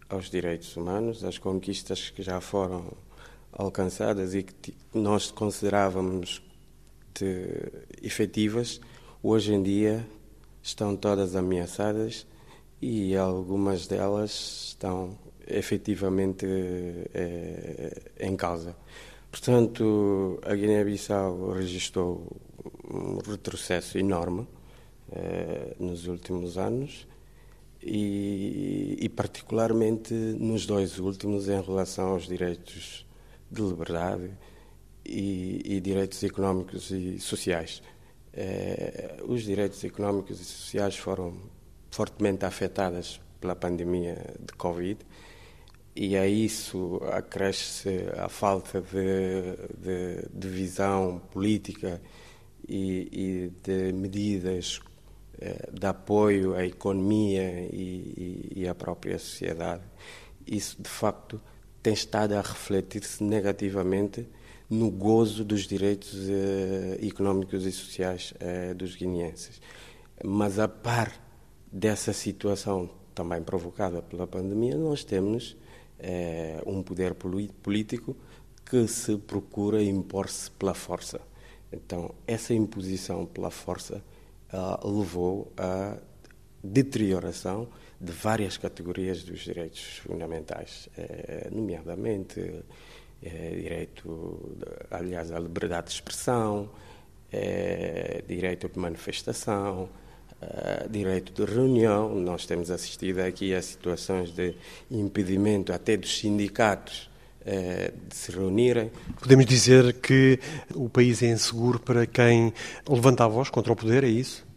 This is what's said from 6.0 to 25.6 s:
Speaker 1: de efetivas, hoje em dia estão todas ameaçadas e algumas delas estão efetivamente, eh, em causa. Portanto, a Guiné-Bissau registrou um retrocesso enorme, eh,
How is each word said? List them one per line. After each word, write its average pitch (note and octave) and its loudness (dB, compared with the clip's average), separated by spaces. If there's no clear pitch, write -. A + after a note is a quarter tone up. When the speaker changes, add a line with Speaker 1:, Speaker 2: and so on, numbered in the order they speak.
Speaker 1:
de F#2 -4
efetivas, G#2+ 0
hoje G#2+ 6
em G2 4
dia G#2+ 4
estão G2+ -2
todas G2 2
ameaçadas F#2+ 0
e G#2 0
algumas F#2 2
delas G2+ -2
estão F#2 -4
efetivamente, F#2+ 0
eh, E2+ -6
em F#2+ -2
causa. F2 -4
Portanto, G#2 4
a G2+ 0
Guiné-Bissau G2+ 2
registrou F2+ -2
um F#2+ -4
retrocesso F#2 -4
enorme, F#2 0
eh, F2 -6